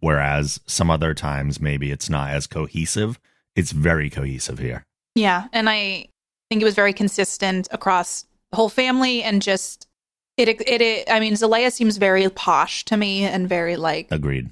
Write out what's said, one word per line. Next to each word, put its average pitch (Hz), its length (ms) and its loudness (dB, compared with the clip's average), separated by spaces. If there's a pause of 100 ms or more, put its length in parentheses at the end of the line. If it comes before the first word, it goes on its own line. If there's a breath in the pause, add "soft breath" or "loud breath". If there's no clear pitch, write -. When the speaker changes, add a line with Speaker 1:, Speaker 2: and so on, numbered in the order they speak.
Speaker 1:
whereas 73 640 0
some 85 240 0
other 80 240 0
times 71 460 -4
maybe 71 320 -2
it's - 180 -6
not 69 200 -2
as 71 160 -4
cohesive. 82 760 -6 (340)
It's 85 180 0
very 76 380 2
cohesive 67 480 -6
here. 62 260 -8 (300)
Speaker 2:
Yeah, 196 380 2
and 220 180 0
I 202 380 -4 (420)
think 214 120 0
it - 20 4
was 208 100 4
very 202 180 4
consistent 190 760 -2
across - 560 -2 (240)
the - 60 -10
whole 220 120 4
family, 254 540 2
and 202 180 2
just, - 460 -2 (500)
it, 233 120 4
it, 233 340 2
it, 226 280 0
I 220 100 4
mean, 220 140 2
Zalea 226 380 4
seems 220 240 2
very 190 320 4
posh 170 580 0
to 220 100 0
me 196 280 0
and 185 240 -2
very, 170 280 0
like, 160 340 -4
Speaker 1:
Agreed. - 420 -2